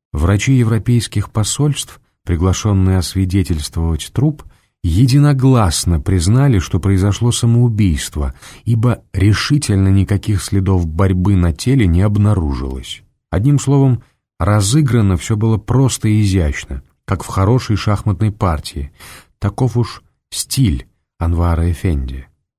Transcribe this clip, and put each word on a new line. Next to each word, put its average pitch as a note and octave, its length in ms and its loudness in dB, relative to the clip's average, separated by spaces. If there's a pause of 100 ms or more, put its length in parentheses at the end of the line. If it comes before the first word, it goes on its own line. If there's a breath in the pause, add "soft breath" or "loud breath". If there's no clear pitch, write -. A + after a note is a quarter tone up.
(120)
Врачи G2 400 0
европейских A2+ 800 0
посольств, - 720 -4 (240)
приглашенные F#2+ 760 0
освидетельствовать F2 1120 -2
труп, D3 320 -2 (380 soft breath)
единогласно A#2+ 1200 2
признали, G2+ 600 2
что - 180 -4
произошло G2 540 0
самоубийство, G#2+ 1040 0 (300 loud breath)
ибо A2+ 380 0 (100)
решительно G2+ 760 0
никаких G2 540 0
следов F#2+ 440 0
борьбы F#2 480 0
на F2 180 2
теле B2 360 0
не E2+ 140 4
обнаружилось. D#2+ 1000 -2 (280)
Одним C3 280 2
словом, C3+ 440 2 (360 soft breath)
разыграно G#2+ 800 2
все A2 200 -4
было A2+ 200 0
просто B2+ 520 0
и G#2+ 140 2
изящно, E2 600 -2 (220)
как - 200 -4
в - 20 -14
хорошей G#2+ 480 0
шахматной G#2 560 -2
партии. D#2 640 -6 (480 loud breath)
Таков A#2+ 360 -2
уж A#2 260 -4 (280)
стиль F2 560 -2 (320)
Анвара E2+ 520 0
Эфенди. C2+ 560 -4 (320)